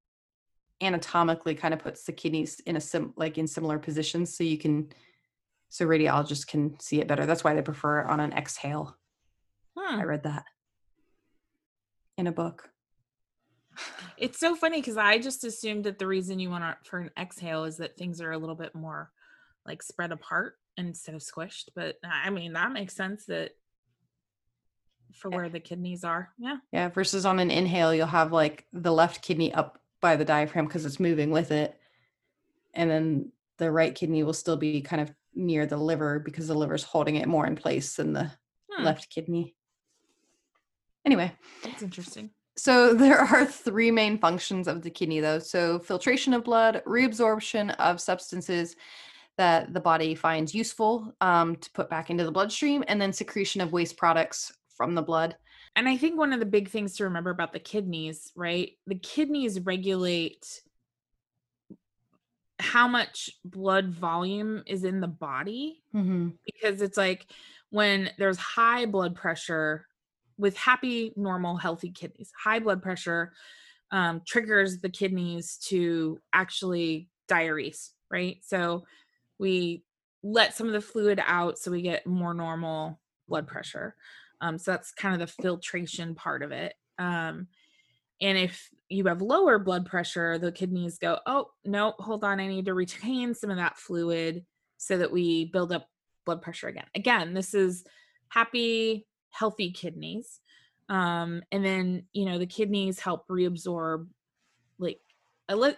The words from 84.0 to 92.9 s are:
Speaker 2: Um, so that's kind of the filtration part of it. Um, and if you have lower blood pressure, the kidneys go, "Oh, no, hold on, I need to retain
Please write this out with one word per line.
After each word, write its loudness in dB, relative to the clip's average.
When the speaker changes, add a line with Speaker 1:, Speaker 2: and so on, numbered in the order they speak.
Speaker 2:
Um, -6
so -6
that's -6
kind -2
of 0
the -10
filtration -6
part -6
of -8
it. -8
Um, -4
and 2
if -2
you 0
have 2
lower 6
blood 0
pressure, -2
the -2
kidneys -4
go, 0
"Oh, 0
no, 0
hold -4
on, 2
I -2
need -2
to 0
retain -2